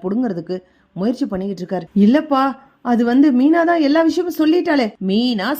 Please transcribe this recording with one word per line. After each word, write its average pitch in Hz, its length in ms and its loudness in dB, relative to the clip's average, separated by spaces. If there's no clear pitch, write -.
புடுங்கிறதுக்கு 190 560 -4
முயற்சி 233 300 -4
பண்ணிக்கிட்டு 190 380 -8
இருக்காரு. 175 240 -8
"இல்லப்பா, 269 460 4
அது 240 220 0
வந்து 269 280 4
மீனா 311 320 2
தான் 330 240 2
எல்லா 320 140 2
விஷயமும் 330 380 -2
சொல்லிட்டாளே." 311 480 2
"மீனா 220 540 0